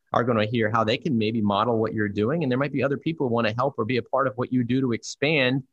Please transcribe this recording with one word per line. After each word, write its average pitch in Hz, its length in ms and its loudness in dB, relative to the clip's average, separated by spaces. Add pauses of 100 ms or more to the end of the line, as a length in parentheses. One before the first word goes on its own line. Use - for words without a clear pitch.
(140)
are 120 100 4
gonna 117 220 2
hear 110 260 0
how 113 140 2
they 117 120 2
can 143 200 -2
maybe 110 240 0
model 104 360 2
what 110 160 0
you're 107 140 0
doing. 107 360 0
And 127 80 0
there 123 60 0
might 143 140 -2
be 131 100 -2
other 139 160 0
people 160 300 -4
who 113 60 -2
wanna 113 240 0
help 139 200 -2
or 117 80 0
be 120 120 0
a 113 60 0
part 135 240 0
of 123 100 -6
what 123 160 -4
you 127 100 2
do 123 160 0
to 127 140 0
expand 135 800 0